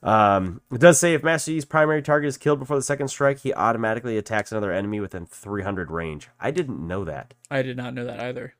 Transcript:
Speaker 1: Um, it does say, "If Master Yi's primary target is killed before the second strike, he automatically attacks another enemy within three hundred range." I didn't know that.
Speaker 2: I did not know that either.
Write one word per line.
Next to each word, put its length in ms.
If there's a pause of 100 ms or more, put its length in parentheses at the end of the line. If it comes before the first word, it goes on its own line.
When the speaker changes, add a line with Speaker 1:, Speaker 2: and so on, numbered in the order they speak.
Speaker 1:
Um, 600 (120)
it 80
does 200
say, 140
"If 100
Master 280
Yi's 120
primary 380
target 260
is 80
killed 240
before 160
the 60
second 260
strike, 320
he 140
automatically 640
attacks 360
another 200
enemy 280
within 260
three 380
hundred 260
range." 380 (120)
I 120
didn't 340
know 180
that. 300 (160)
Speaker 2:
I 120
did 140
not 180
know 100
that 160
either. 400